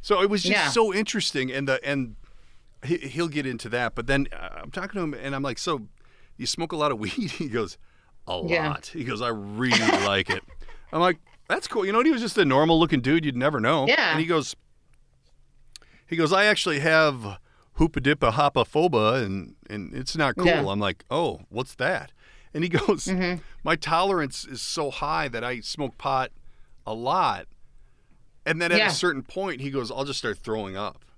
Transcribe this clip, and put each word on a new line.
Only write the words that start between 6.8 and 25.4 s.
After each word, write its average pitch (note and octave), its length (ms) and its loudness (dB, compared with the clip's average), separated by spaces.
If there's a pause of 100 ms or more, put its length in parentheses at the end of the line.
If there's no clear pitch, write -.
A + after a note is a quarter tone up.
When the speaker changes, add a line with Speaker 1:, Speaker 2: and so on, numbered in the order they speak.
Speaker 1:
of A#2 80 -2
<laughs> G#2+ 40 -4
weed?" D#3 340 -4
He D#3 120 -4
goes, A2+ 280 -2 (480)
"A - 220 -4
Speaker 2:
Yeah. D#3+ 220 2
Speaker 1:
lot." - 180 -8
He D#3+ 160 -10
goes, A#2+ 180 -4
"I A#2+ 60 -2
really A2 500 0
Speaker 2:
<laughs> A2 260 2
Speaker 1:
like G2 280 0
it." F#2+ 120 -4 (480)
I'm D#3+ 100 0
like, F3 180 2 (280)
"That's G#3 200 -2
cool." G3+ 180 -2
You G3 60 0
know, A3+ 80 4
and C4 80 6
he D#4+ 40 6
was B3+ 120 2
just A3 160 -4
a F3+ 60 6
normal D#3 340 6
looking D#3+ 220 4
dude. D3+ 240 2
You'd C3 120 -2
never C3+ 220 2
know. C3+ 280 2
Speaker 2:
Yeah. B3 260 4
Speaker 1:
And D#3 60 2
he E3 60 0
goes, D#3+ 300 0 (1500)
he E3 80 -6
goes, E3 180 4
"I G3 120 6
actually F#3+ 340 2
have C#3+ 580 2 (400)
hoopadippa C3+ 560 4
hopophoba, C3 920 2
and, F#2+ 320 -6 (140)
and G2+ 240 -10
it's - 220 -8
not - 200 0
cool." F3+ 120 2
Speaker 2:
Yeah. D3+ 200 4
Speaker 1:
I'm G2 120 -2
like, G2 300 -2
"Oh, C3 400 0
what's B2 260 -8
that?" C#3 360 -2 (420)
And D3+ 100 -2
he F3+ 60 -2
<laughs> E3+ 120 2
goes, F3+ 240 0
Speaker 2:
Mm-hmm. F3+ 360 -2 (220)
Speaker 1:
"My D#3+ 120 2
tolerance E3 680 0
is C3 160 -12
so D3 300 -4
high D3+ 380 -4
that A#2 140 -6